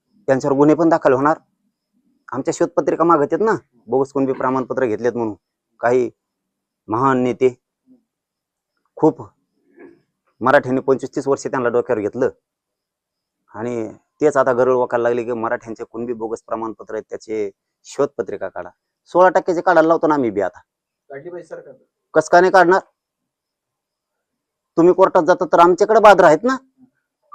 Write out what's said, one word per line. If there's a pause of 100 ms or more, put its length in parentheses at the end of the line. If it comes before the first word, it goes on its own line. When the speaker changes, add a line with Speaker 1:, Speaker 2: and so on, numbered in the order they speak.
(280)
Speaker 1:
त्यांच्यावर
गुन्हे
पण
दाखल
होणार. (920)
आमच्या
शोधपत्रिका
मागत
आहेत
ना, (340)
बोगस
कुणबी
प्रमाणपत्र
घेतलेत
म्हणून. (460)
काही (760)
महान
नेते, (1400)
खूप (1160)
मराठ्यांनी
पंचवीस
तीस
वर्ष
त्यांना
डोक्यावर
घेतलं (1200)
आणि (320)
तेच
आता
गरळ
वाकायला
लागले
की
मराठ्यांचे
कुणबी
बोगस
प्रमाणपत्र
आहेत,
त्याचे (360)
शोधपत्रिका
काढा. (420)
सोळा
टक्क्याचे
काढायला
लावतो
ना
आम्ही
बी
आता. (500)
Speaker 2:
काढली
पाहिजे
सरकार. (400)
Speaker 1:
कस
का
नाही
काढणार? (2000)
तुम्ही
कोर्टात
जाता
तर
आमच्याकडे
बादर
आहेत
ना, (800)